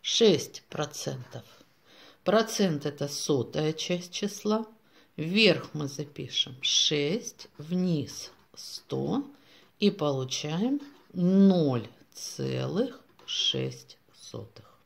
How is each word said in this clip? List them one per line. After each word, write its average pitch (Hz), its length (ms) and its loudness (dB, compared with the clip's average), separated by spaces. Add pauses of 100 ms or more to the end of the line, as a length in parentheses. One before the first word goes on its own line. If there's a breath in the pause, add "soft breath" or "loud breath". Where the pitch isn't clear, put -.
Шесть - 680 2
процентов. 135 720 -10 (800 loud breath)
Процент — 196 600 2
это 143 220 -4
сотая 147 680 0
часть 175 380 -6
числа. 208 540 -2 (500 soft breath)
Вверх 175 580 4
мы 147 140 -6
запишем 139 760 -6
шесть, - 880 0 (100)
вниз 170 720 -2 (220)
сто 143 680 -6 (560 loud breath)
и 202 100 4
получаем 156 920 -2 (320 loud breath)
ноль 180 760 6 (260)
целых 67 880 -4 (260)
шесть - 720 -4 (160)
сотых. - 520 -16 (200)